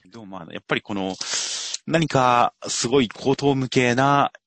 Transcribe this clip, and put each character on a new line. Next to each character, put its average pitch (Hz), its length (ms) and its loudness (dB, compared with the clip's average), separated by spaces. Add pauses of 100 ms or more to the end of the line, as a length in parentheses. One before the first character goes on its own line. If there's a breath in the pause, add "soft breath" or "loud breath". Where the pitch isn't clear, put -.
(120)
で 113 60 -20
も 110 80 -16
ま 92 240 -14
あ 82 40 -16
や 92 60 -10
っ - 80 -16
ぱ 151 80 0
り 113 60 -4
こ 110 120 -10
の、 95 220 -4 (680 loud breath)
何 160 240 0
か 123 440 4 (140)
す - 220 -4
ご 139 120 4
い 113 60 2
高 - 300 -2
等 139 180 2
無 131 140 -2
形 123 260 2
な 139 380 2 (140)